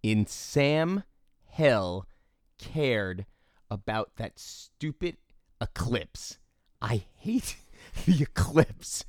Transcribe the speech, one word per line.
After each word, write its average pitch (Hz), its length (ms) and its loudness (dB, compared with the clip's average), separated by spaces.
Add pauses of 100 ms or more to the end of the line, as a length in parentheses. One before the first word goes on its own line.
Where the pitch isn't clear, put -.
in 107 240 4
Sam 160 760 0 (440)
Hell 95 600 2 (500)
cared 104 640 -2 (460)
about 107 460 -4
that - 200 -10
stupid - 800 -8 (440)
eclipse? - 800 -4 (440)
I 107 220 -2 (100)
hate - 420 -4 (240)
<laughs> - 240 -10
the 165 180 6
eclipse. - 880 0